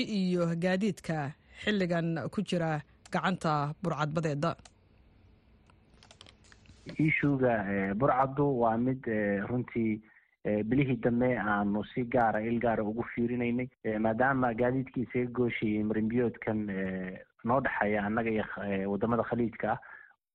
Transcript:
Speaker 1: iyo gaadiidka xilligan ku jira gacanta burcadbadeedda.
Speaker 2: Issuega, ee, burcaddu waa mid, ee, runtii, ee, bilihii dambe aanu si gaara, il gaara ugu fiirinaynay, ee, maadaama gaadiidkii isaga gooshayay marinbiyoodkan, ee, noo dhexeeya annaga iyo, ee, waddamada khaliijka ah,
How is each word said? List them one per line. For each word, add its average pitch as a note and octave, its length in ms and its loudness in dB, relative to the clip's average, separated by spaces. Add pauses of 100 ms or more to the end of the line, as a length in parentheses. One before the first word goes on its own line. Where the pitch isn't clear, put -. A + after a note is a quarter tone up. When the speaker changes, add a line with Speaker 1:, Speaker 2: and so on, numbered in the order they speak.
Speaker 1:
iyo F3+ 480 2
gaadiidka E3+ 800 -2 (280)
xilligan E3+ 680 0
ku - 80 -4
jira D#3+ 400 -2 (320)
gacanta D#3 600 0 (100)
burcadbadeedda. D3+ 720 -2 (2500)
Speaker 2:
Issuega, C3+ 720 2
ee, G2 240 0
burcaddu C#3 540 2 (180)
waa A2+ 140 4
mid, C3 280 0
ee, G#2 380 0
runtii, A2+ 560 -2 (440)
ee, G#2 200 0
bilihii B2+ 320 2
dambe A#2+ 420 2
aanu G#2 460 0
si - 200 -4
gaara, A#2 360 2
il A#2 180 0
gaara A2 240 2
ugu A2 220 -2
fiirinaynay, A#2+ 640 -2 (160)
ee, G#2+ 140 0
maadaama A#2+ 560 2
gaadiidkii B2+ 500 0
isaga B2 260 -2
gooshayay A2+ 540 0
marinbiyoodkan, A2 760 0 (120)
ee, F#2 500 -4 (220)
noo B2 180 2
dhexeeya G#2+ 460 0
annaga A2+ 240 0
iyo, G#2+ 140 0 (200)
ee, G2 220 -2
waddamada G#2+ 360 0
khaliijka A2+ 500 -2
ah, A#2+ 60 -4 (560)